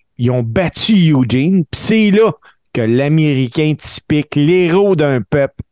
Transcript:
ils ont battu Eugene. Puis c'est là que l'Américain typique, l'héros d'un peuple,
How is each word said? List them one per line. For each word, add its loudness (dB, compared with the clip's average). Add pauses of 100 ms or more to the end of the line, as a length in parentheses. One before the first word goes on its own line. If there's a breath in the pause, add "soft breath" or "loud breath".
(180)
ils -2
ont -2
battu 0
Eugene. 0
Puis -6
c'est 2
là 2 (400 soft breath)
que -4
l'Américain 0
typique, -4
l'héros 2
d'un 0
peuple, -4